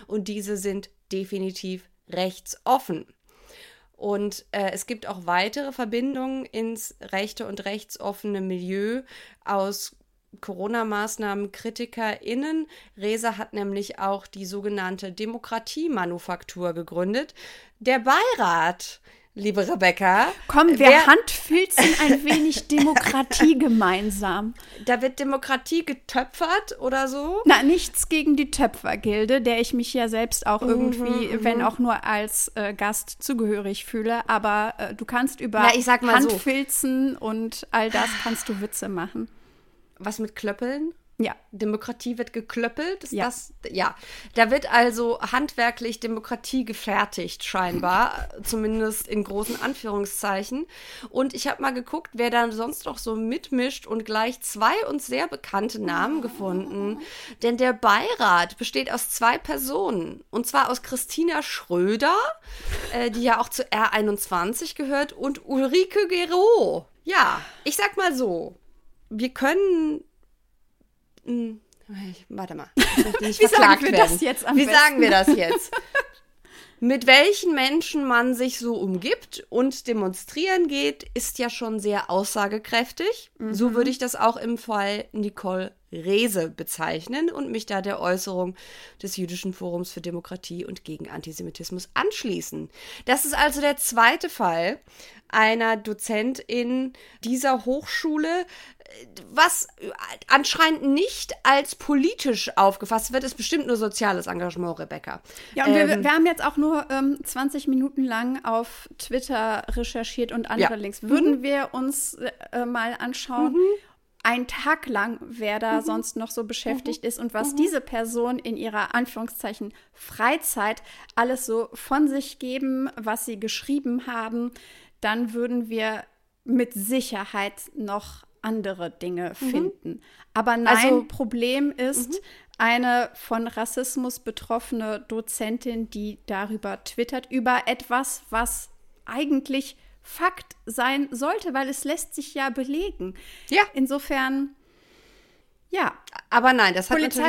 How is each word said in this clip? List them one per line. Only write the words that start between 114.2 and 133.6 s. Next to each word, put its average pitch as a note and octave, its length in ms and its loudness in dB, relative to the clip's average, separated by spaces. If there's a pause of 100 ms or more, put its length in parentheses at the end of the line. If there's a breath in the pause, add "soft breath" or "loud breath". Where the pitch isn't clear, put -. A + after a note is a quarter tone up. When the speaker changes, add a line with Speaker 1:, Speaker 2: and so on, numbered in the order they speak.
Speaker 2:
ein A#3+ 240 0
Tag D#4 400 -2
lang, A3 340 -2
wer G#3+ 380 -6
da A3+ 200 2
Speaker 1:
Mhm. - 40 -4
Speaker 2:
sonst A3+ 320 -4
noch A3+ 160 -6
so A#3 120 -4
beschäftigt C4+ 600 -6
Speaker 1:
Mhm. A3+ 40 -2
Speaker 2:
ist A#3 120 -4
und A#3 120 -6
was A3 200 -2
Speaker 1:
Mhm. C#4+ 40 -8
Speaker 2:
diese D#4 240 2
Person A#3 600 -2
in A#3 160 -6
ihrer, G#3+ 400 -4
Anführungszeichen, A3+ 760 -6 (220 soft breath)
Freizeit A3+ 880 -2 (320 loud breath)
alles B3+ 320 0
so A3+ 260 -2
von C#4+ 360 2
sich C#4 320 -4
geben, C4 560 -4
was A3 280 -4
sie A3 140 -8
geschrieben B3 720 -4
haben, A#3 420 -6 (500 loud breath)
dann A3+ 320 -2
würden A#3+ 380 -4
wir A3 340 -4 (400)
mit B3 300 0
Sicherheit G#3 800 -4 (200)
noch G#3 500 -8 (180)
andere G3 480 -4
Dinge F3 500 -6
Speaker 1:
Mhm. C4 100 -2
Speaker 2:
finden. D4+ 520 -4 (320 soft breath)
Aber A#3 240 2
nein, A#3 180 6
Speaker 1:
Also C4+ 280 6
Speaker 2:
Problem B3+ 680 0
ist, B3+ 380 -2
Speaker 1:
Mhm. E4 60 -4 (420 loud breath)
Speaker 2:
eine A#3+ 560 2
von A3+ 320 -4
Rassismus B3 720 -4